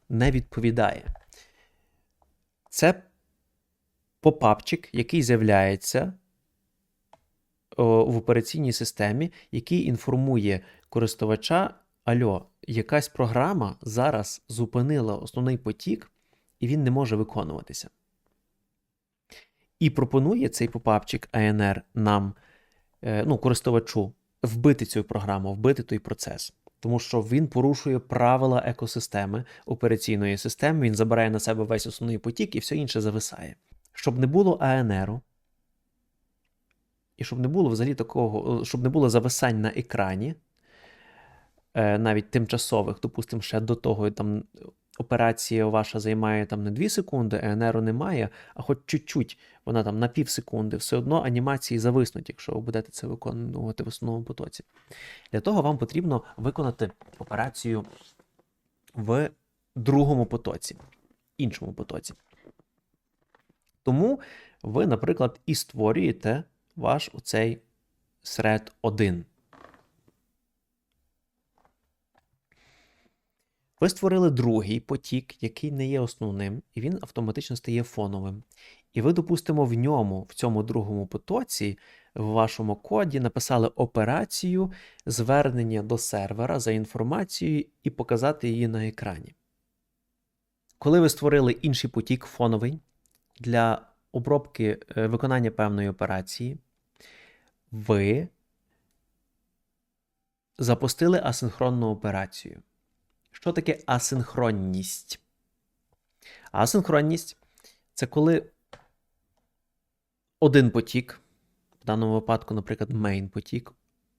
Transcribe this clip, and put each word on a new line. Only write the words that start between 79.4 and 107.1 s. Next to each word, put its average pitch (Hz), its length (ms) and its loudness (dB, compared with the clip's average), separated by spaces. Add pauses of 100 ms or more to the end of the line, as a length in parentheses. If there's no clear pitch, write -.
в 120 80 0
ньому, 113 560 0
в - 40 -20
цьому 110 300 0
другому 107 440 -4
потоці, 113 720 -6 (380)
в 110 80 -4
вашому 110 520 0
коді 175 440 -2
написали 120 480 2
операцію 180 1040 -2 (340)
звернення 117 800 2
до 113 140 -2
сервера 113 640 -2
за 110 120 0
інформацією 147 920 -2 (180)
і 156 60 0
показати 127 600 0
її 117 180 0
на 110 200 -2
екрані. 104 460 -10 (1400)
Коли 160 220 6
ви 165 100 6
створили 143 420 4
інший 131 380 -2
потік 127 360 -2
фоновий 117 540 0 (600)
для 113 480 0 (240)
обробки, 123 680 0 (180)
е, 110 100 0
виконання 120 440 2
певної 104 380 0
операції, 95 680 -6 (1160)
ви 110 560 2 (2250)
запустили 131 640 2
асинхронну 123 640 -2
операцію. 98 760 -6 (680)
Що - 200 -6
таке 160 340 -2
асинхронність? 113 1300 -2 (1300)
Асинхронність — 156 880 2 (560)